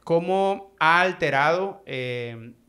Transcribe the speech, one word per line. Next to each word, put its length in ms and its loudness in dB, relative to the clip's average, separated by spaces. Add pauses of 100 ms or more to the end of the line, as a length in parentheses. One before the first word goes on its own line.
¿Cómo 760 0
ha 200 6
alterado, 840 0
eh, 680 -8 (140)